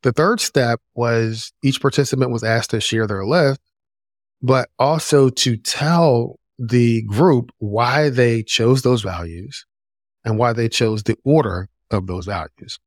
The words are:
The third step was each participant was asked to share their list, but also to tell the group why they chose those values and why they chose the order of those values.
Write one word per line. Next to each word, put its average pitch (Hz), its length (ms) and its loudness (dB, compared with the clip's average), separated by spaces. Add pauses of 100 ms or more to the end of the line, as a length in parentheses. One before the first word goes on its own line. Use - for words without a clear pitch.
The 123 100 0
third 202 280 0
step 120 400 0 (140)
was 113 580 -2 (100)
each 135 180 0
participant 131 500 0
was 113 140 -6
asked 113 260 -2
to 110 100 -2
share 110 260 -2
their 98 180 -6
list, 139 360 0 (800)
but 127 280 2 (100)
also 143 520 2
to 120 260 -2
tell 147 840 0 (200)
the 117 440 2
group 120 560 2
why 120 500 0
they 120 340 2
chose 123 400 2
those 123 200 2
values 87 640 -10 (580)
and 110 140 0
why 120 140 2
they 113 160 0
chose 110 340 0
the 110 220 -2
order 117 440 0 (220)
of 95 160 -2
those 90 200 -8
values. - 600 -10